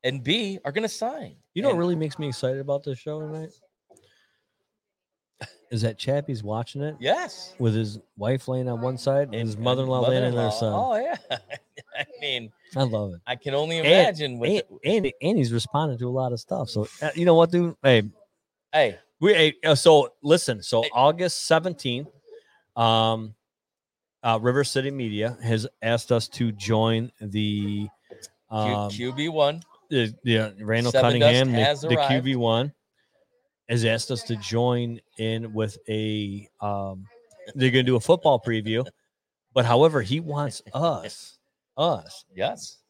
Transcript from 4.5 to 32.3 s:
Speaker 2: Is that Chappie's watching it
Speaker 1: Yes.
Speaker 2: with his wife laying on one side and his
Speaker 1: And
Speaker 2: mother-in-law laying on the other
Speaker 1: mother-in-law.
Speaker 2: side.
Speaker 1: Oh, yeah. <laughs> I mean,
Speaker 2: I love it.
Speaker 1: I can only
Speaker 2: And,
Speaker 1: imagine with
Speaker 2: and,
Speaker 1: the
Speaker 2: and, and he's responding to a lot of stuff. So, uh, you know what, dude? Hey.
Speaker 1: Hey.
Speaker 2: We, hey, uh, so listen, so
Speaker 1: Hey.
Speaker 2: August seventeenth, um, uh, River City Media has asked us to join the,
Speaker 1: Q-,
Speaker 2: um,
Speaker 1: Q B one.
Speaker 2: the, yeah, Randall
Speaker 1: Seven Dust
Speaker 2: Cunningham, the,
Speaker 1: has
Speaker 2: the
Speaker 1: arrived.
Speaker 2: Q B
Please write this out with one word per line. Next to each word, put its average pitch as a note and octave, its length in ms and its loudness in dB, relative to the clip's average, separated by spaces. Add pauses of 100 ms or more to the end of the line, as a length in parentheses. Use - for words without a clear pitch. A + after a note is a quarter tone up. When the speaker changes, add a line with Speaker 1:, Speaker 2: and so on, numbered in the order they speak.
Speaker 2:
Is A2 120 -2
that A2+ 160 -2
Chappie's C#3 440 -4
watching A2 380 -6
it D3+ 180 -6
Speaker 1:
Yes. A3+ 600 -4
Speaker 2:
with A#2 160 2
his A2 240 -4 (180)
wife A#2+ 320 -4
laying B2+ 220 -4
on A#2 100 -6
one B2+ 160 -4
side C#3 320 0
and G#2+ 60 -10
his A2+ 200 -4
Speaker 1:
And G#2+ 100 -8
Speaker 2:
mother-in-law B2+ 440 0
laying B2+ 160 2
on B2 80 0
the A#2+ 60 -2
other A#2+ 100 0
Speaker 1:
mother-in-law. A2+ 500 -2
Speaker 2:
side. C4+ 200 -4 (100)
Speaker 1:
Oh, - 20 -
yeah. B2 80 -6 (560)
<laughs> - 40 -8
I C#3+ 80 -8 (160)
mean, B2 280 -6 (240)
Speaker 2:
I C3+ 100 2
love G#2 280 -4
it. E2+ 140 -14
Speaker 1:
I B2+ 100 -6
can C3+ 180 -8
only D#3+ 240 -2
Speaker 2:
And, D#3 80 0
Speaker 1:
imagine D3+ 520 4
with A#2+ 120 -2
Speaker 2:
and, F#3+ 540 -2
Speaker 1:
the C3 160 -2
Speaker 2:
and, D3+ 100 -2
and A#3 80 2
he's A#2+ 140 2
responding C3+ 460 -2
to B2 100 -4
a - 20 -4
lot B2+ 220 -2
of A#2 80 -6
stuff. - 300 -6
So, G#2+ 180 -4 (140)
uh, D3+ 120 -4
you E3+ 120 0
know E3+ 80 8
what, E3 160 6
dude? F3 320 0
Hey. A#2+ 220 6 (680)
Speaker 1:
Hey. B2 260 2 (220)
Speaker 2:
We, G3 140 6
hey, D#3 280 6
uh, D#3 120 6
so C#3+ 480 6
listen, C#3+ 400 2
so A2+ 220 0
Speaker 1:
Hey. C#3+ 100 -4
Speaker 2:
August E3 520 2
seventeenth, D#3+ 640 0 (680)
um, A2+ 600 2 (880)
uh, A2+ 180 0
River B2+ 240 2
City C3+ 260 -2
Media A#2 520 -4
has A2+ 240 0 (160)
asked A#2 300 0
us A#2 160 0
to A#2 240 -2
join A2+ 680 0
the, G#2 680 -4 (640)
Speaker 1:
Q-, A2 60 -6
Speaker 2:
um, G#2 340 -2
Speaker 1:
Q A#2+ 220 -8
B D3 160 -4
one. D#3 340 0 (280)
Speaker 2:
the, A#2+ 240 0 (100)
yeah, A2 260 2 (100)
Randall A2+ 320 0
Speaker 1:
Seven B2 280 4
Dust B2 140 8
Speaker 2:
Cunningham, C3 180 4
the, A2+ 100 2
Speaker 1:
has C#3+ 200 0
Speaker 2:
the D#3+ 140 0
Speaker 1:
arrived. C#3 140 0
Speaker 2:
Q C3 120 0
B C3 140 -2